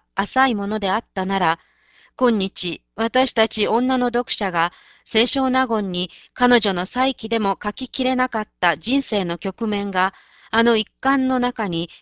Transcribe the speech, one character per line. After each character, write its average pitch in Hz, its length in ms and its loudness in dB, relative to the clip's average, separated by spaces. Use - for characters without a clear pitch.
浅 262 340 0
い 240 60 -2
も 202 120 -4
の 214 120 -4
で 190 120 -2
あ 202 80 0
っ - 60 -10
た 190 100 -4
な 196 140 -2
ら、 165 200 0
今 240 220 2
日 185 460 -4
私 240 380 0
た 226 160 2
ち 214 200 -2
女 254 280 2
の 247 120 0
読 240 220 -2
者 196 200 -4
が 170 220 0
清 226 200 2
少 262 220 0
納 262 180 2
言 214 240 -2
に 180 200 -4
彼 247 260 4
女 196 140 0
の 180 100 -2
再 262 300 -2
起 214 160 -10
で 226 80 0
も 196 240 0
書 208 100 -4
き - 160 -10
き - 160 -4
れ 254 100 0
な 254 140 0
か 220 140 -4
っ - 60 -10
た 170 160 2
人 247 240 -2
生 208 240 -2
の 175 140 -4
局 196 280 -6
面 202 240 -4
が、 185 220 0
あ 226 120 2
の 233 140 4
一 214 100 0
巻 269 260 2
の 254 120 0
中 240 300 -2
に 170 200 -2